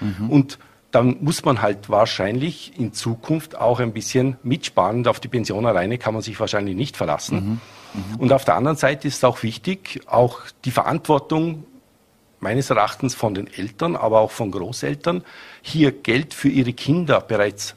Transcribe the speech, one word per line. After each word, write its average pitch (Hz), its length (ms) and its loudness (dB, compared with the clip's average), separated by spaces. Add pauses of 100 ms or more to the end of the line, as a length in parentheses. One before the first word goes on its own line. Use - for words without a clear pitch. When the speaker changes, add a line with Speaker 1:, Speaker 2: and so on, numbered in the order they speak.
Speaker 1:
Mhm. 104 280 -4
Speaker 2:
Und 139 300 4 (320)
dann 123 300 4
muss 143 240 -2
man 127 160 2
halt 104 280 -2
wahrscheinlich 107 880 0
in 113 140 -4
Zukunft - 640 -4
auch 120 240 2
ein 117 140 0
bisschen 127 500 0
mitsparen. 113 540 0
Und 123 100 0
auf 113 140 0
die 123 80 -10
Pension 107 360 -2
alleine 107 320 2
kann 113 160 -4
man 110 80 -4
sich 107 160 -10
wahrscheinlich 101 380 -2
nicht 117 220 -4
verlassen. 95 640 -2 (320)
Speaker 1:
Mhm. 104 80 -8
Mhm. 104 180 -10
Speaker 2:
Und 123 140 4
auf 135 100 2
der 85 120 4
anderen 135 200 0
Seite 147 320 0
ist 139 80 -6
es - 80 -4
auch 123 200 2
wichtig, - 640 -6
auch 120 340 2 (240)
die 127 60 -2
Verantwortung 156 920 0 (800)
meines 120 280 -2
Erachtens 113 460 2
von 107 180 -2
den 95 140 -6
Eltern, 135 500 -4
aber 110 240 4
auch 107 100 2
von 110 180 -4
Großeltern, 143 760 -4 (360)
hier 147 300 4
Geld 127 420 -2
für - 140 0
ihre 127 240 2
Kinder 139 480 2
bereits 101 580 -2